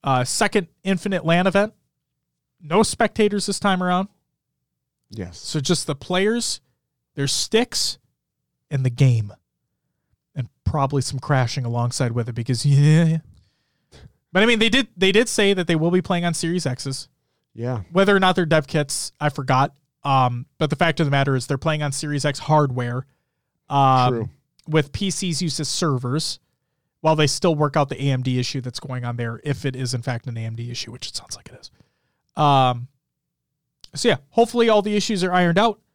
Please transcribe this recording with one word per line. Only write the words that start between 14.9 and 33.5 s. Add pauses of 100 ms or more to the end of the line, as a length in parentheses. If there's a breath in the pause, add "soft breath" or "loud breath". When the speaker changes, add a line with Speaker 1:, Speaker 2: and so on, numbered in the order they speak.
Speaker 1:
they
did
say
that
they
will
be
playing
on
Series
X's. (440)
Speaker 2:
Yeah.
Speaker 1:
Whether
or
not
they're
dev
kits,
I
forgot. (300)
Um, (120)
but
the
fact
of
the
matter
is
they're
playing
on
Series
X
hardware, (640)
um,
Speaker 2:
True. (400)
Speaker 1:
with
P
Cs
used
as
servers (640)
while
they
still
work
out
the
A
M
D
issue
that's
going
on
there,
if
it
is,
in
fact,
an
A
M
D
issue,
which
it
sounds
like
it
is. (640)
Um, (1080)